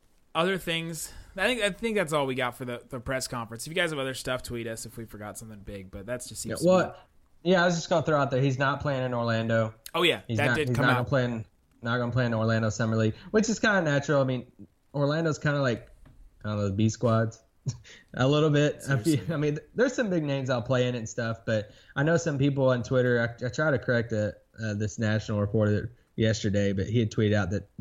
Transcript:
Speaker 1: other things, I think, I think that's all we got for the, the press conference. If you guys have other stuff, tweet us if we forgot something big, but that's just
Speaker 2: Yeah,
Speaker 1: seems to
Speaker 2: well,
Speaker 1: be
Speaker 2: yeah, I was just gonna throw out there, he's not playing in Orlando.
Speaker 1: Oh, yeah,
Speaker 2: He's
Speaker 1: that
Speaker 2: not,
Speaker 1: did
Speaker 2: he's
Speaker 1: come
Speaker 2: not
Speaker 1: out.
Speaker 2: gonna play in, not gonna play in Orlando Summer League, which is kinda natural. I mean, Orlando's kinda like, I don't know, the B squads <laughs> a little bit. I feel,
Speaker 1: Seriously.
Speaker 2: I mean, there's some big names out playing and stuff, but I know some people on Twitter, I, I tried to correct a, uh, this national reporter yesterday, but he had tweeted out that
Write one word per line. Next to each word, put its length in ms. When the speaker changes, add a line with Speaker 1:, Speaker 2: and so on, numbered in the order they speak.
Speaker 1:
other 240
things, 520
I 100
think, 160
I 80
think 260
that's 160
all 140
we 80
got 240
for 80
the, 240
the 100
press 260
conference. 400
If 40
you 40
guys 160
have 80
other 160
stuff, 280
tweet 240
us 180
if 140
we 80
forgot 320
something 220
big, 300
but 140
that's 240
just 160
Speaker 2:
Yeah, 120
Speaker 1:
seems 60
to 60
Speaker 2:
well, 280
Speaker 1:
be 100
Speaker 2:
yeah, 100
I 40
was 100
just 120
gonna 160
throw 140
out 120
there, 120
he's 160
not 220
playing 240
in 100
Orlando. 580
Speaker 1:
Oh, 80
yeah, 260
Speaker 2:
He's 100
Speaker 1:
that 100
Speaker 2:
not, 80
Speaker 1:
did 120
Speaker 2:
he's 80
Speaker 1:
come 100
Speaker 2:
not 60
Speaker 1:
out. 40
Speaker 2:
gonna 120
play 160
in, 200
not 160
gonna 140
play 140
in 80
Orlando 360
Summer 260
League, 180
which 180
is 100
kinda 240
natural. 380
I 40
mean, 220
Orlando's 440
kinda 240
like, 260
I 60
don't 80
know, 80
the 80
B 140
squads 520
<laughs> 400
a 120
little 240
bit. 260
I 80
feel, 80
Speaker 1:
Seriously. 300
Speaker 2:
I 20
mean, 220
there's 200
some 160
big 140
names 260
out 160
playing 300
and 120
stuff, 360
but 260
I 80
know 140
some 220
people 320
on 120
Twitter, 380
I, 40
I 40
tried 220
to 60
correct 340
a, 220
uh, 100
this 240
national 420
reporter 520
yesterday, 560
but 140
he 120
had 140
tweeted 220
out 160
that 180